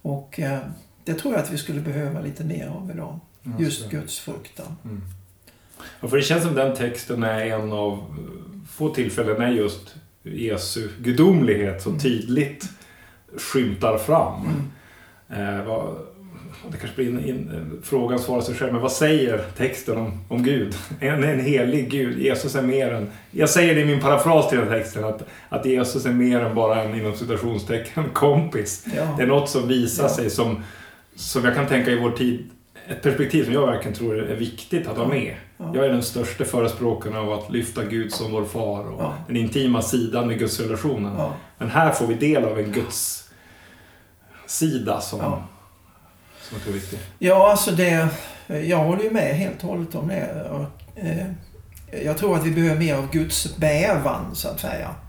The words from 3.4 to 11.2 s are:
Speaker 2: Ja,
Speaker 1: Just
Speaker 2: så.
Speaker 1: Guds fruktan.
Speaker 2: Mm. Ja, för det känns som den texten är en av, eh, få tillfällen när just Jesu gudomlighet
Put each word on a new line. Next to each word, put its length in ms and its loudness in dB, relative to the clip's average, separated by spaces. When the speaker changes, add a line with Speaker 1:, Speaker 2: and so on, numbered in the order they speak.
Speaker 2:
Ja, 160 -10
Speaker 1:
Just 240 -2
Speaker 2:
så. 60 -10
Speaker 1:
Guds 300 -8
fruktan. 640 -14
Speaker 2:
Mm. 180 -10
Ja, 60 -6
för 100 4
det 60 4
känns 200 2
som 120 0
den 200 2
texten 480 -2
är 220 0
en 280 -2
av, 200 0
eh, 760 -12
få 200 -2
tillfällen 500 0
när 100 2
just 460 0
Jesu 680 -4
gudomlighet 840 4